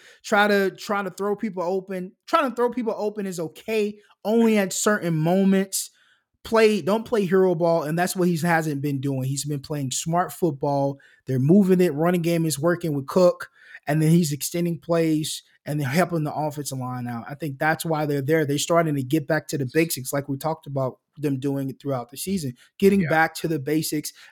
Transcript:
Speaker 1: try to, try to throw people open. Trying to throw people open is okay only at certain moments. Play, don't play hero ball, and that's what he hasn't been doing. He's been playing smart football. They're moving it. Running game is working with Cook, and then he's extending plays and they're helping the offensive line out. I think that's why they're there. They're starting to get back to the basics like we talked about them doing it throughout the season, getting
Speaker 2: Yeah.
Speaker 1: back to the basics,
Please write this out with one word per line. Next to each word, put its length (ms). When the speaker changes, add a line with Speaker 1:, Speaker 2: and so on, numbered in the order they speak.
Speaker 1:
try 240
to, 240
try 320
to 80
throw 240
people 300
open. 480
Trying 220
to 40
throw 160
people 260
open 300
is 140
okay 580
only 320
at 160
certain 440
moments. 760
Play, 360
don't 240
play 220
hero 300
ball, 260
and 160
that's 160
what 140
he 100
hasn't 420
been 200
doing. 240
He's 200
been 160
playing 300
smart 420
football. 680
They're 140
moving 400
it. 120
Running 300
game 240
is 100
working 380
with 140
Cook, 400
and 120
then 100
he's 200
extending 480
plays 640
and 120
they're 80
helping 380
the 80
offensive 460
line 280
out. 220
I 60
think 240
that's 260
why 220
they're 160
there. 240
They're 100
starting 380
to 80
get 260
back 200
to 100
the 160
basics 400
like 120
we 120
talked 280
about 320
them 200
doing 300
it 100
throughout 320
the 60
season, 380
getting 240
Speaker 2:
Yeah. 80
Speaker 1:
back 240
to 140
the 100
basics, 560